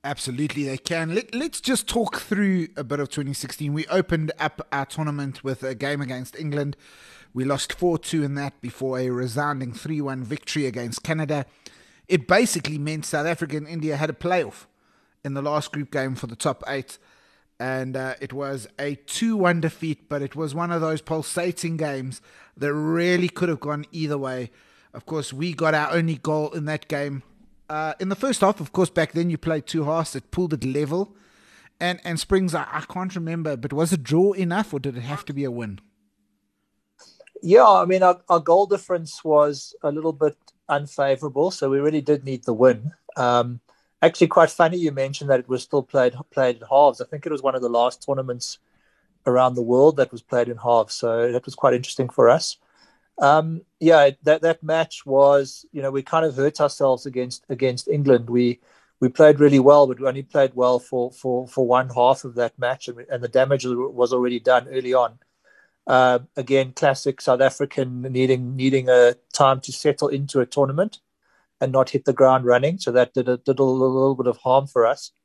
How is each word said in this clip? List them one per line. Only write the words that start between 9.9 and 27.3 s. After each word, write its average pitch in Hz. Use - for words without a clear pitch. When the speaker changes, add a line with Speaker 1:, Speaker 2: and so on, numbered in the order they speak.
Speaker 1:
one 131
victory 147
against 120
Canada. 151
It 170
basically 180
meant 151
South 151
Africa 151
and 147
India 156
had 156
a 151
playoff 170
in 139
the 139
last 147
group 147
game 135
for 127
the 113
top -
eight. 135
And, 131
uh, 131
it 131
was 139
a 143
two 226
one 175
defeat, 160
but 143
it 139
was 147
one 170
of 170
those 160
pulsating 165
games 135
that 143
really 170
could 180
have 151
gone 147
either 151
way. 127
Of 120
course, 151
we 160
got 156
our 151
only 165
goal 151
in 151
that 151
game. 143